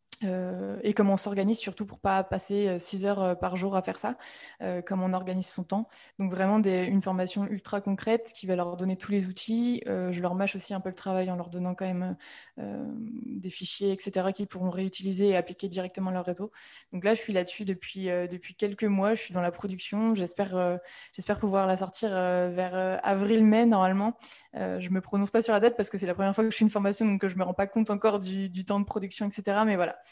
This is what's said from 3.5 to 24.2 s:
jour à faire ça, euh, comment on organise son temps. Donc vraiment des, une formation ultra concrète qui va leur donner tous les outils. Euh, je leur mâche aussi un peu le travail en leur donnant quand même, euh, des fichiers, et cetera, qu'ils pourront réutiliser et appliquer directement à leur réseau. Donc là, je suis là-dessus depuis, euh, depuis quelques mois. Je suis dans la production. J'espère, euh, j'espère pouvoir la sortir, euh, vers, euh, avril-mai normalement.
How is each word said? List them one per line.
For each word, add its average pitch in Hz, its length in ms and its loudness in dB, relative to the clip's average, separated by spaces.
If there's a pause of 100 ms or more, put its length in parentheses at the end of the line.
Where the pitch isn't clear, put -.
jour 190 220 0
à 185 60 2
faire - 160 -6
ça, 226 200 -4 (440)
euh, 180 220 -4
comment 185 220 0
on 185 60 2
organise 185 340 -2
son - 160 -8
temps. 202 240 -2 (320)
Donc 190 140 -2
vraiment 190 260 2
des, 185 280 4
une 196 160 4
formation 185 440 0
ultra 202 340 -4
concrète 220 540 0
qui - 140 -10
va 185 80 2
leur 175 200 -2
donner 185 200 -2
tous 196 160 -6
les 196 140 2
outils. 226 600 0
Euh, 185 240 -2
je 175 100 -2
leur 180 140 0
mâche 190 220 -2
aussi 196 180 -8
un 190 60 -4
peu 185 80 -6
le 185 80 -8
travail 185 340 -2
en 180 60 -2
leur 175 140 -8
donnant 180 260 -4
quand - 80 -6
même, 180 320 -2 (420)
euh, 202 260 -8 (420)
des 190 240 -8
fichiers, 196 420 -2
et 190 80 -2
cetera, 190 320 0
qu'ils 196 160 -6
pourront 185 220 -2
réutiliser 190 580 0
et 196 80 6
appliquer 180 320 -2
directement 185 420 -4
à 185 40 -4
leur 180 100 -2
réseau. 180 260 -6 (420)
Donc 180 120 -6
là, 214 100 6
je 220 60 -4
suis - 120 -6
là-dessus 185 320 -2
depuis, 190 460 -4
euh, 180 160 0
depuis 175 300 -10
quelques 202 260 -2
mois. 202 320 4
Je 220 80 -4
suis 185 120 -12
dans 180 60 0
la 175 120 2
production. 202 640 0
J'espère, 185 400 -2
euh, 180 220 2 (340)
j'espère 202 260 -4
pouvoir 196 300 2
la 185 80 4
sortir, 190 360 -2
euh, 180 400 2
vers, 180 220 -2
euh, 185 300 0
avril-mai 214 600 6
normalement. 202 520 4 (380)